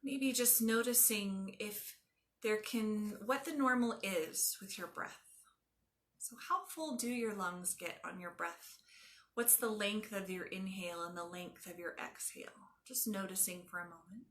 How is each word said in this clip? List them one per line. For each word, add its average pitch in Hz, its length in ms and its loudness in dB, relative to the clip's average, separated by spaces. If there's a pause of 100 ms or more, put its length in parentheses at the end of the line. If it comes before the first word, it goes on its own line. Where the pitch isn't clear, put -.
Maybe 269 300 2
just 240 300 6
noticing 220 960 4
if - 380 -8 (440)
there 214 160 2
can, 214 680 0
what 254 200 0
the 330 80 -4
normal 247 480 4
is 180 600 0
with 190 160 -10
your 180 100 -6
breath. - 320 -8 (960)
So - 180 -10 (140)
how 370 180 2
full 311 280 -4
do 233 140 0
your 233 240 0
lungs 180 400 -2
get - 320 -6
on 180 140 -8
your 175 120 -8
breath? - 500 -8 (520)
What's 233 240 8
the 233 120 4
length 214 440 0
of 190 160 -4
your 185 160 -4
inhale 190 580 -6
and 175 140 -6
the 175 60 -4
length 180 460 -10
of 170 100 -12
your 170 160 -6
exhale? - 520 -8 (400)
Just 254 200 0
noticing 190 600 0
for 180 100 -6
a 175 60 -6
moment. 180 460 -16